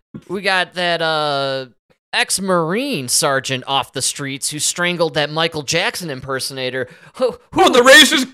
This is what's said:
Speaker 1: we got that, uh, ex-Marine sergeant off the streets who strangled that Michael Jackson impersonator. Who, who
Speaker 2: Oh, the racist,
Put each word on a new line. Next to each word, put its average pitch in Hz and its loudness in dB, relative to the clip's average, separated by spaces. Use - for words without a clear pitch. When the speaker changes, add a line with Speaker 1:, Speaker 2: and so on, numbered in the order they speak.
Speaker 1:
we 190 -8
got 185 0
that, 175 -2
uh, 139 -2
ex-Marine 190 -2
sergeant 135 0
off 131 -2
the 131 -8
streets 135 -6
who 151 -8
strangled 170 -2
that 151 0
Michael 160 -4
Jackson 175 -4
impersonator. 131 -6
Who, 247 -2
who 359 4
Speaker 2:
Oh, 381 6
the 254 6
racist, 269 6